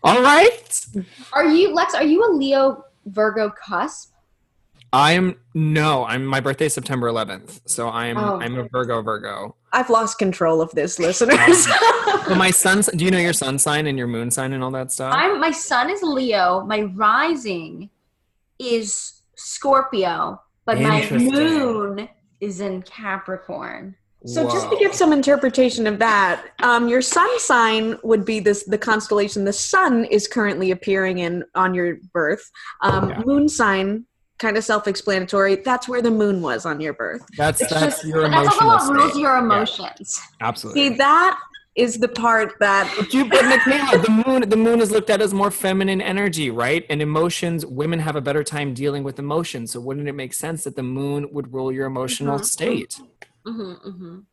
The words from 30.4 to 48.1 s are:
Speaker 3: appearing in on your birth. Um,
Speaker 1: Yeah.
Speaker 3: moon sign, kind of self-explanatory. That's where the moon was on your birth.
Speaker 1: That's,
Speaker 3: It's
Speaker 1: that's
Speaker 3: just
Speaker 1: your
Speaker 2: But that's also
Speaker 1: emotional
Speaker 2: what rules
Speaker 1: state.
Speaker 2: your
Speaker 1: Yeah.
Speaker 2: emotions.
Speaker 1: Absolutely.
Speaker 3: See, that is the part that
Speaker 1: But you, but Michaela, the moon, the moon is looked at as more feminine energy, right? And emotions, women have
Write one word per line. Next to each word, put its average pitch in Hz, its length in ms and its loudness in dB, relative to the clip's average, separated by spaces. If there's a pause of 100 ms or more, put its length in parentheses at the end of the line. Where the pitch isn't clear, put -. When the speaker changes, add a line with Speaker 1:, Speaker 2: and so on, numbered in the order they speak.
Speaker 3:
appearing 185 460 -2
in 175 260 -4 (100)
on 185 180 0
your 175 260 -2 (140)
birth. 165 380 -2 (320)
Um, 190 280 0
Speaker 1:
Yeah. - 140 -8
Speaker 3:
moon 285 240 2
sign, 208 580 -2 (320)
kind 214 180 -2
of 220 80 -2
self-explanatory. 196 920 0
That's 247 320 -2
where 247 140 -2
the 233 80 2
moon 208 320 0
was 127 240 -2
on 147 140 -6
your 151 140 -6
birth. 92 300 -8 (120)
Speaker 1:
That's, 151 240 0
Speaker 3:
It's - 120 -2
Speaker 1:
that's 156 240 0
Speaker 3:
just - 100 -12
Speaker 1:
your 156 160 0
Speaker 2:
But 156 100 2
that's 311 160 4
also 415 160 4
Speaker 1:
emotional 403 240 4
Speaker 2:
what 285 140 2
rules 311 100 4
Speaker 1:
state. 285 80 -2
Speaker 2:
your 285 160 2
Speaker 1:
Yeah. 247 80 2
Speaker 2:
emotions. 208 760 -4 (200)
Speaker 1:
Absolutely. 120 500 -2
Speaker 3:
See, 226 60 -4
that 330 420 4 (380)
is 233 240 0
the 240 80 0
part 226 500 0
that 196 400 2
Speaker 1:
But 208 160 -4
you, 269 120 4
but 247 180 6
Michaela, 262 580 4
the 220 240 4
moon, 254 220 2
the 214 80 2
moon 233 240 4
is 214 100 2
looked 214 200 0
at 202 100 2
as 202 120 0
more 196 200 0
feminine 190 500 0
energy, 180 480 -2
right? 123 400 0
And 147 100 -2
emotions, 160 640 -2
women 156 360 -4
have 156 160 -4